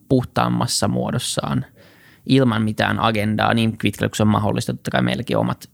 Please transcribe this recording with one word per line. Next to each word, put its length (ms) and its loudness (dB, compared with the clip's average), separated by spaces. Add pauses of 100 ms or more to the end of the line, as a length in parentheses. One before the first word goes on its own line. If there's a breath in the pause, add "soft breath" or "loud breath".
puhtaammassa 800 0
muodossaan 800 -4 (600 soft breath)
ilman 360 2
mitään 380 0
agendaa 540 0
niin 280 2
pitkälle 280 -2
kuin 80 -6
se 60 2
on 60 6
mahdollista. 440 0
Totta 180 -8
kai 100 0
meilläkin 360 -2
on 40 2
omat, 320 -6